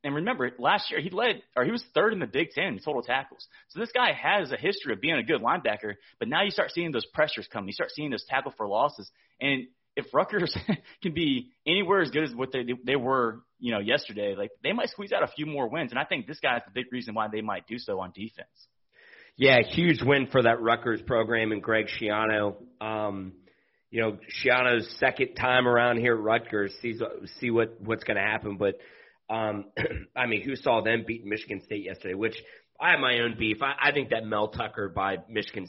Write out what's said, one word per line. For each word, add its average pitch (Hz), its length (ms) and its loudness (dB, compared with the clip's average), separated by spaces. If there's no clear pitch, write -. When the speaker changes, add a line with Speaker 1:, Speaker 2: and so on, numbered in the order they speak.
Speaker 1:
and 143 140 -4
remember, 156 420 0
last 170 320 2
year - 100 -2
he 170 100 -6
led, 220 320 0
or 123 100 2
he 156 60 0
was 233 140 -4
third 208 180 4
in 196 60 -4
the 143 80 -4
Big 131 240 -2
Ten 165 180 -2
in 143 100 -4
total 139 240 -4
tackles. - 440 -4
So - 100 -12
this 226 140 -6
guy 247 200 2
has 151 380 0
a 127 60 -4
history 151 380 -2
of 98 60 -8
being 156 160 0
a 117 60 0
good 123 200 0
linebacker, 110 520 0
but 113 100 -2
now 160 140 2
you 202 80 0
start - 220 0
seeing 170 200 -2
those 117 140 -2
pressures 151 460 0
come. 98 140 -6
You 98 60 -8
start - 200 -4
seeing 151 180 -8
those 107 180 -6
tackle 135 280 -2
for 107 100 -4
losses. 110 440 0
And 135 240 0
if 123 160 -4
Rutgers 175 440 0
<laughs> - 220 -20
can 180 120 -2
be 143 360 0
anywhere 190 340 2
as 151 100 0
good 151 140 0
as 123 100 -8
what 123 180 -6
they, 127 120 -2
they 135 120 0
were, 123 440 0
you 120 140 -4
know, 107 80 0
yesterday, 104 560 -2
like, 101 140 -6
they 156 100 0
might 226 180 -2
squeeze 202 220 -8
out 175 100 2
a 143 60 0
few 151 180 -8
more 139 240 -4
wins. 143 200 -4
And 120 80 -4
I 151 60 -2
think 139 220 -4
this - 140 -12
guy 127 160 2
is 117 100 -4
the - 80 -20
big 123 180 -6
reason 120 220 -6
why 107 180 -2
they 107 80 -4
might 101 260 -6
do 123 120 -10
so 98 220 -6
on 87 140 -8
defense. 98 340 -14
Speaker 2:
Yeah, 131 280 8
huge 165 360 2
win 135 280 4
for 131 120 6
that 117 180 4
Rutgers 117 420 2
program 113 500 2
and 104 100 -2
Greg 110 240 2
Schiano. 107 580 0
Um, 104 520 -4
you 117 120 0
know, 107 160 0
Schiano's 123 420 4
second 131 360 0
time 127 320 4
around 120 320 6
here 120 160 4
at 110 80 0
Rutgers, 107 600 0
sees, 117 180 -6
see 123 100 -2
what, 113 300 2
what's 110 240 -4
gonna 101 160 0
happen. 107 380 -2
But, 98 160 2
um, 107 320 -2
<clears throat> - 240 -10
I 123 100 0
mean, 107 160 -2
who 135 140 -6
saw 113 260 2
them 113 240 0
beat 113 180 -8
Michigan 98 400 -6
State 104 200 -8
yesterday? 92 300 -8
Which 110 220 -2
I 147 120 2
have 151 100 8
my 123 200 4
own 117 180 0
beef. 110 240 0
I, 139 260 2
I 143 40 4
think 135 180 0
that 113 140 2
Mel 107 240 2
Tucker 104 420 -4
by 95 280 0
Michigan 101 380 -6